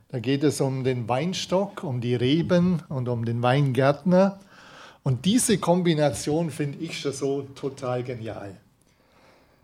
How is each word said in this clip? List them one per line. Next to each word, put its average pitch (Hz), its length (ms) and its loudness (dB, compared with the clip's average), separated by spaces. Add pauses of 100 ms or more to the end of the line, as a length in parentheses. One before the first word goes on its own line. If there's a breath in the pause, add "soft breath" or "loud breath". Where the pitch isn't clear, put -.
(100 soft breath)
Da 131 80 -6
geht 139 260 0
es 143 160 2
um 131 240 -2
den 123 240 -2
Weinstock, 180 720 -2
um 123 200 -4
die 120 120 0
Reben 170 760 2
und 127 180 -4
um 117 160 -2
den 117 160 -2
Weingärtner. 143 960 4 (640 loud breath)
Und 127 220 -2
diese 220 320 2
Kombination 165 960 2
finde 143 300 -6
ich 165 200 -8
schon 139 140 -4
so 139 260 -2 (140)
total 123 480 -6
genial. 107 560 -10 (1040 soft breath)